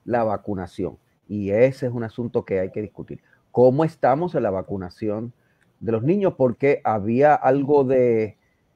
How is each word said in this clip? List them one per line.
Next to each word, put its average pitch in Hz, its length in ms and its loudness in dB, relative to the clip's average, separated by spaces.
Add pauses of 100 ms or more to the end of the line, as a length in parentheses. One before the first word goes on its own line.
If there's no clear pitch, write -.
la 117 200 -2
vacunación. 98 720 -6 (280)
Y 101 240 -6
ese 131 360 2
es 120 60 -4
un 120 120 -6
asunto 117 400 -6
que 98 160 -4
hay 92 100 -6
que 107 120 -10
discutir. - 380 -14 (300)
¿Cómo 127 340 4
estamos 160 500 0
en 135 100 -2
la 104 60 0
vacunación 101 840 -8 (480)
de 110 120 -4
los 110 100 -2
niños? 185 340 0
Porque 131 480 0
había 113 500 2
algo 139 480 2
de, 123 540 2 (400)